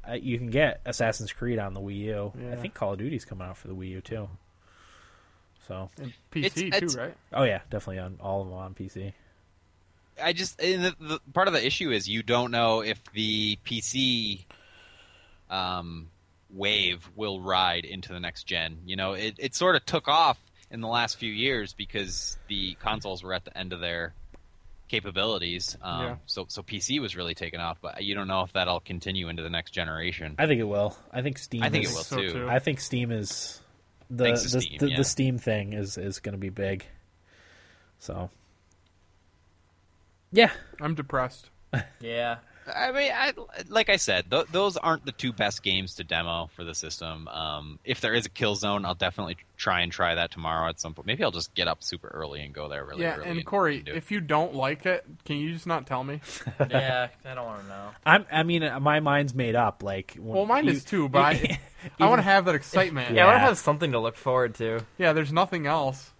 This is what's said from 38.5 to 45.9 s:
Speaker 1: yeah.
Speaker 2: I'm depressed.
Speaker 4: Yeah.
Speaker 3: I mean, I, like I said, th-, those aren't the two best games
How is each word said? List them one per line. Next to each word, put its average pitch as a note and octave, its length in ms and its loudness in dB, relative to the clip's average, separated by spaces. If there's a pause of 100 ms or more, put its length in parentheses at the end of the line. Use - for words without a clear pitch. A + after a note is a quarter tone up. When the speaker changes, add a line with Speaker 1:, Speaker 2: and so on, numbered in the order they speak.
Speaker 1:
yeah. A3+ 180 10 (300)
Speaker 2:
I'm D#3 140 0
depressed. C3+ 560 -2 (500)
Speaker 4:
Yeah. A#2 360 -2 (380)
Speaker 3:
I - 160 0
mean, C#4 240 0
I, C4 180 2 (360)
like G#3+ 200 4
I G3+ 80 8
said, F2+ 320 2
th-, D3+ 220 2
those F#3 260 2
aren't D#3 300 2
the C3 60 -6
two B2 200 -4
best G#2 300 0
games F#2 340 0